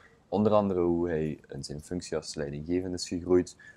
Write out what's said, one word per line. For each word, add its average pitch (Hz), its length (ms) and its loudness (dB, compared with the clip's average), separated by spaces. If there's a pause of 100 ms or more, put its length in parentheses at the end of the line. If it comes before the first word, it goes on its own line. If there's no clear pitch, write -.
(280)
Onder 104 240 4
andere 98 280 4
hoe 87 280 2
hij 78 400 -2
in 69 160 -12
zijn 73 180 -12
functie 90 340 -6
als - 180 -8
leidinggevende 80 640 -4
is - 120 -10
gegroeid, 90 480 2 (200)